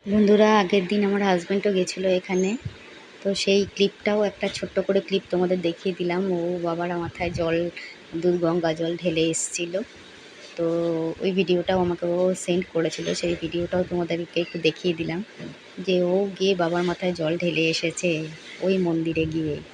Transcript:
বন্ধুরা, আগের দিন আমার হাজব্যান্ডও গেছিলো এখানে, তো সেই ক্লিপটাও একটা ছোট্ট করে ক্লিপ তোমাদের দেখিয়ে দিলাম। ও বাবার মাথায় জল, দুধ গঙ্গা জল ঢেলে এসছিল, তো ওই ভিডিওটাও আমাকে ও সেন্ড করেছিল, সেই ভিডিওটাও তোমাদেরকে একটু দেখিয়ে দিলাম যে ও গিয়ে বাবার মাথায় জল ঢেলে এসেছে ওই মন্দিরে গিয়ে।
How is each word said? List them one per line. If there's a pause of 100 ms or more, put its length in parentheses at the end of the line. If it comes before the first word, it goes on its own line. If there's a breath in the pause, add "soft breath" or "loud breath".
(140)
বন্ধুরা,
আগের
দিন
আমার
হাজব্যান্ডও
গেছিলো
এখানে, (640)
তো
সেই
ক্লিপটাও
একটা
ছোট্ট
করে
ক্লিপ
তোমাদের
দেখিয়ে
দিলাম।
ও
বাবার
মাথায়
জল, (460 loud breath)
দুধ
গঙ্গা
জল
ঢেলে
এসছিল, (760)
তো (540)
ওই
ভিডিওটাও
আমাকে
ও
সেন্ড
করেছিল,
সেই
ভিডিওটাও
তোমাদেরকে
একটু
দেখিয়ে
দিলাম (560)
যে
ও (100)
গিয়ে
বাবার
মাথায়
জল
ঢেলে
এসেছে (340)
ওই
মন্দিরে
গিয়ে। (160)